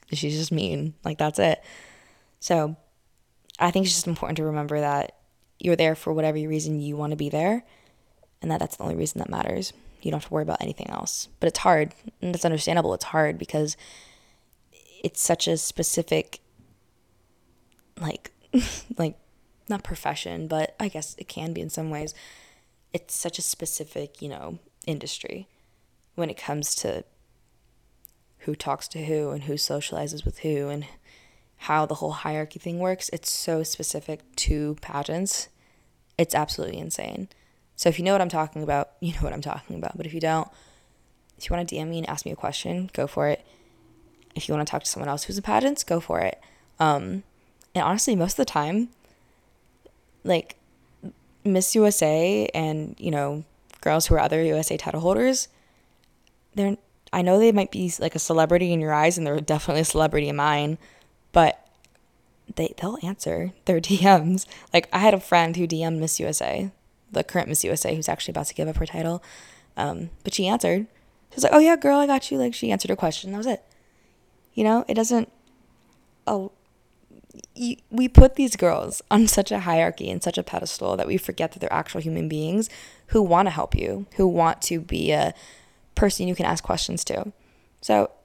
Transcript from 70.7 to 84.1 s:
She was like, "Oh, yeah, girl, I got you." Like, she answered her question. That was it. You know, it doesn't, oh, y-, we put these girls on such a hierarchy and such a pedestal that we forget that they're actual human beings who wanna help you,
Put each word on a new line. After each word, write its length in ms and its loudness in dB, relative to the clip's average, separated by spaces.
She 60 -20
was 80 2
like, 80 6
"Oh, 60 10
yeah, 180 10
girl, 220 4
I 80 4
got 240 0
you." 80 0
Like, 160 0
she 180 -4
answered 180 -2
her 60 2
question. 360 -4
That 60 -6
was 80 -6
it. 160 -2
You 100 0
know, 240 4
it 60 0
doesn't, 360 2
oh, 260 -2
y-, 220 -4
we 180 2
put 260 12
these 220 2
girls 540 0
on 180 8
such 240 2
a 80 0
hierarchy 500 0
and 120 -6
such 140 -2
a 60 -2
pedestal 540 -4
that 100 -2
we 100 0
forget 360 -4
that 80 -20
they're 120 -4
actual 280 -4
human 280 -4
beings 400 -2
who 140 6
wanna 280 6
help 240 0
you, 320 -2